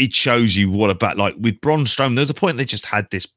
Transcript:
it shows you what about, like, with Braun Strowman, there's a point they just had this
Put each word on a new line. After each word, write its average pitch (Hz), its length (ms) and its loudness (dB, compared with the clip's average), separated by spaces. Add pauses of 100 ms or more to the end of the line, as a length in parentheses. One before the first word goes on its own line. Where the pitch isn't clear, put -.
it - 40 -6
shows 120 420 2
you 101 140 2
what 101 200 2
about, 92 280 -2
like, 101 220 0
with 107 220 -2
Braun 151 240 2
Strowman, 127 300 0
there's 139 140 0
a 160 60 -4
point 165 220 -2
they 131 80 -2
just - 220 -4
had 104 220 -2
this 92 160 -6 (120)